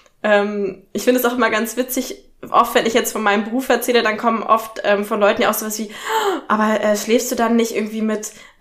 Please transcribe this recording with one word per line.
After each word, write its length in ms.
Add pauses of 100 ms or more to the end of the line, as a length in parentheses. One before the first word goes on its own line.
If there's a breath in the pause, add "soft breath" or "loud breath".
(220 loud breath)
ähm, 720
ich 120
finde 160
es 60
auch 80
immer 160
ganz 260
witzig, 480 (260)
oft, 240
wenn 120
ich 80
jetzt 180
von 100
meinem 220
Beruf 240
erzähle, 340
dann 140
kommen 260
oft, 420
ähm, 200
von 160
Leuten 220
ja 80
auch 40
sowas 240
wie, 120 (580 loud breath)
„Aber, 320
äh, 160
schläfst 360
du 40
dann 200
nicht 180
irgendwie 280
mit, 300 (280 loud breath)